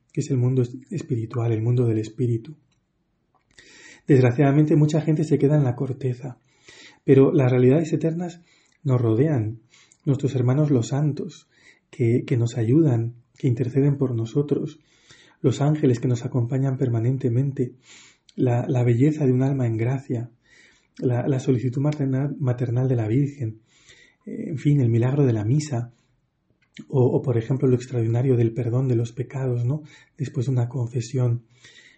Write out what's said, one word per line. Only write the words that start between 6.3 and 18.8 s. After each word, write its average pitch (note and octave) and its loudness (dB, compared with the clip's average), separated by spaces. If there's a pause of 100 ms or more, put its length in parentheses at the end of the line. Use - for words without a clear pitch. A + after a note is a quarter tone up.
pero C3+ 6
las C3 4
realidades B2+ 4
eternas E3 -4 (400)
nos B2+ 0
rodean, A2+ 0 (440)
nuestros C3 0
hermanos C3+ 2
los B2 2
santos, D3 -4 (400)
que, B2 0
que C3+ -2
nos A#2 -2
ayudan, A#2 2 (240)
que C#3+ -2
interceden C3+ 0
por B2+ -2
nosotros, C#3+ -4 (640)
los C3 0
ángeles C#3+ 2
que C3 -2
nos B2 -2
acompañan C3 -2
permanentemente, B2+ -2 (580)
la, B2 0
la B2 0